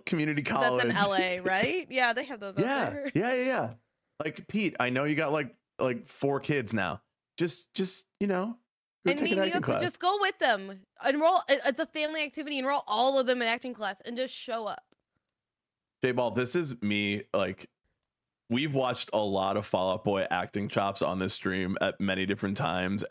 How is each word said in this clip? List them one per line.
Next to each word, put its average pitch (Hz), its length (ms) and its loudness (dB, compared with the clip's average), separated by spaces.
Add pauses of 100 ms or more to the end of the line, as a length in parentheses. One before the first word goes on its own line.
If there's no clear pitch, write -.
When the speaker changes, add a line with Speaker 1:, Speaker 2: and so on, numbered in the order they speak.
Speaker 1:
community 151 340 0
college. 127 420 2
Speaker 2:
that's 120 80 2
in - 0 -
Speaker 1:
<laughs> 202 200 4
Speaker 2:
L - 40 2
A, 185 260 0
right? 226 500 0
Yeah, 254 220 2
they 254 120 -4
have 269 140 -10
those 196 180 -10
out 180 60 4
Speaker 1:
Yeah, 247 260 0
Speaker 2:
there. 285 240 -6
Speaker 1:
yeah, 226 220 0
yeah, 247 100 0
yeah. 175 280 -2 (500)
Like, 156 240 -8
"Pete, 202 320 0
I 123 100 2
know 127 140 2
you 151 120 0
got, 151 180 2
like, 147 200 -2 (240)
like, 123 300 0
four 139 320 0
kids 135 340 0
now. 92 280 0 (360)
Just, - 360 -4
just, - 320 -2 (160)
you 202 60 0
know, 202 300 -2 (480)
go 269 60 4
Speaker 2:
I - 20 4
Speaker 1:
take 294 100 -2
Speaker 2:
mean, 190 100 2
Speaker 1:
an 185 40 2
Speaker 2:
you 196 60 4
Speaker 1:
acting 339 100 0
Speaker 2:
have - 100 0
to - 80 0
Speaker 1:
class." - 100 0
Speaker 2:
just - 180 -4
go 381 220 2
with 381 180 0
them. 196 400 0 (280)
Enroll. 320 420 4
It, 269 160 4
it's 269 160 0
a 311 40 -2
family 311 380 -2
activity. 294 340 -6
Enroll 269 300 0
all 254 320 4
of 247 80 2
them 247 140 2
in 233 80 0
acting 247 240 -4
class 202 280 -6
and 240 140 -10
just 254 180 -4
show 226 340 -6
up. - 160 -8 (1200)
Speaker 1:
J-Ball, 123 280 2
this 120 240 0
is 156 260 -4
me, 104 420 0 (100)
like, 95 360 -2 (800)
we've 139 240 0
watched 127 400 0
a 104 60 4
lot 98 380 2
of 101 80 -2
Fall 92 260 2
Out 92 140 -2
Boy 98 260 2
acting 90 380 -2
chops 98 320 0
on 87 180 0
this 92 140 0
stream 95 480 -2
at 98 180 0
many 95 260 0
different 98 320 -2
times, 90 540 -2